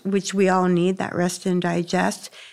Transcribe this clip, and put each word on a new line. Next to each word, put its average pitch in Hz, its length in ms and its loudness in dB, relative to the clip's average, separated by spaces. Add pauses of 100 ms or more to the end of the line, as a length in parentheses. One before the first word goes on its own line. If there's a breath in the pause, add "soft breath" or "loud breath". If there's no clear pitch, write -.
which 196 260 -2
we 190 160 4
all 185 200 4
need, 180 280 2
that - 180 -6
rest 180 300 -2
and 180 160 0
digest. 175 720 -2 (220 loud breath)